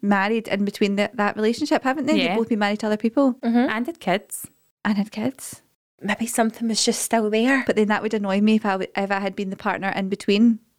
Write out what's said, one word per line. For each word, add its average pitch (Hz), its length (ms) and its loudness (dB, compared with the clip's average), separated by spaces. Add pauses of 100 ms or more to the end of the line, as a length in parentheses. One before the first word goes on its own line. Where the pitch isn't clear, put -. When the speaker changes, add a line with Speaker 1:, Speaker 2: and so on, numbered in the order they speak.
Speaker 1:
married 202 460 0
in 202 180 -4
between 202 300 0
the, 202 180 0
that 202 220 -2
relationship, 233 480 0
haven't 269 240 -2
they? 311 100 2
Speaker 2:
Yeah. 277 120 2
Speaker 1:
They've 196 80 0
both 226 120 -2
been 220 100 0
married 208 200 0
to 220 80 -4
other 214 100 0
people. 247 380 2
Speaker 3:
Mm-hmm. 233 220 0 (120)
Speaker 2:
And 226 160 -4
had 339 140 -8
kids. - 480 -4 (380)
Speaker 1:
And 208 120 0
had 202 140 -2
kids. - 500 -8 (400)
Speaker 3:
Maybe 208 240 -4
something 226 420 -2
was 220 160 0
just 226 200 0
still 226 260 0
there. 247 380 2
Speaker 1:
But 202 80 0
then 214 140 4
that 214 120 0
would 214 120 -2
annoy 202 280 0
me 214 140 6
if 214 100 0
I 202 60 0
w-, 190 260 -2
if 196 140 -2
I 196 80 0
had 196 160 -4
been 196 140 -6
the 190 80 -8
partner 190 380 -4
in 196 140 -4
between, 214 500 4 (200)